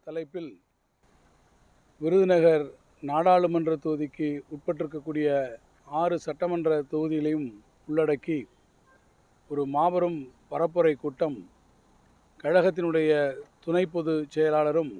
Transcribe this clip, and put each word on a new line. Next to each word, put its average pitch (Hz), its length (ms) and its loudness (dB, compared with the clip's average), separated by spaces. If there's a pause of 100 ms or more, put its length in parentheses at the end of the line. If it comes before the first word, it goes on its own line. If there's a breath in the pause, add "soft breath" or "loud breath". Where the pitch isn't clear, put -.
தலைப்பில் 160 420 -10 (1500)
விருதுநகர் 165 640 4 (380)
நாடாளுமன்ற 170 720 2
தொகுதிக்கு 151 540 -4 (240)
உட்பட்டிருக்கக்கூடிய 151 760 -4 (720)
ஆறு 170 180 0
சட்டமன்ற 160 640 -2 (120)
தொகுதிகளையும் 156 560 -2 (400)
உள்ளடக்கி 151 500 -2 (1120)
ஒரு 143 140 -2 (120)
மாபெரும் 175 440 0 (300)
பரப்புரை 165 460 2
கூட்டம் 147 420 -4 (1040)
கழகத்தினுடைய 165 680 2 (480)
துணை 175 260 0
பொதுச் 156 480 -4
செயலாளரும் 151 640 0